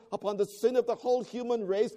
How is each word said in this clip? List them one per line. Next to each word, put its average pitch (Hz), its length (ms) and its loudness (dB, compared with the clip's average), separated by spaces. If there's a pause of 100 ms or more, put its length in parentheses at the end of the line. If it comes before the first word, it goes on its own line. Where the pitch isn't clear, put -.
(100)
upon 202 260 -4
the 196 100 2
sin 233 280 0
of 240 120 4
the 240 100 0
whole 247 260 0
human 233 420 -4
race, 196 320 0